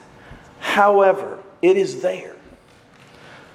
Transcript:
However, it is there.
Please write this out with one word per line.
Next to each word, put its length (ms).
However, 800
it 140
is 260
there. 340